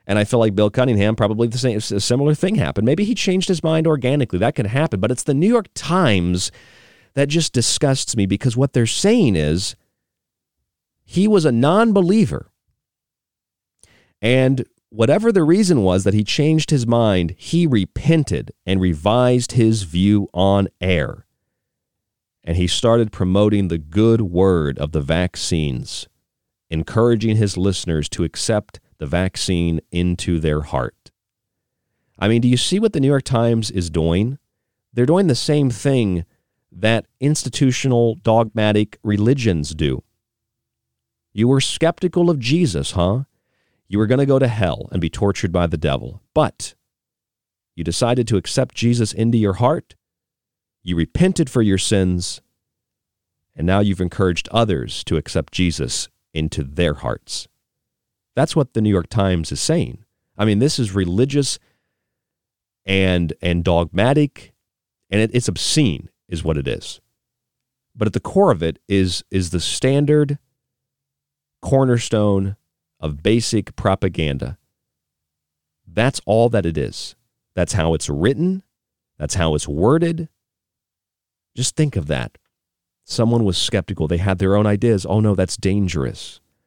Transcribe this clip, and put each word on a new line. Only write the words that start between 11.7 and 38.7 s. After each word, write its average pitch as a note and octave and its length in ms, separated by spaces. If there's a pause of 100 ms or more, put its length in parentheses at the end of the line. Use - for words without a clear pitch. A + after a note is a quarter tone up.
And C3 440 (240)
whatever C#3+ 420
the F#3+ 140
reason F3 380
was F#2 220
that G2 100
he G#2+ 100
changed D#3 460
his C3 160
mind, G#2 520
he E3+ 280
repented A#2 880 (140)
and F#2+ 140
revised A2 720
his A2 320
view F#2+ 500
on G2 340 (120)
air. F2 460 (1200)
And E2+ 120
he F2+ 100
started A2+ 460
promoting G2+ 560
the E2+ 100
good G#2+ 420
word F2 580
of D2+ 140
the D#2+ 80
vaccines, D#2 1080 (600)
encouraging A2 640
his G#2 200
listeners F2+ 540
to - 140
accept - 560 (180)
the D#2 80
vaccine E2+ 760 (100)
into F2 480
their D#2 220
heart. B1+ 500 (1080)
I G2 100
mean, A2+ 120
do A#2+ 80
you B2 80
see F3 220
what G#3+ 140
the D3+ 80
New C3+ 80
York C#3 160
Times A#2 460
is E2+ 200
doing? E2+ 480 (540)
They're A#2+ 140
doing F3+ 200
the C#3+ 80
same D3 360
thing A2 540 (460)
that G#2+ 360 (120)
institutional B2+ 960
dogmatic G#2+ 880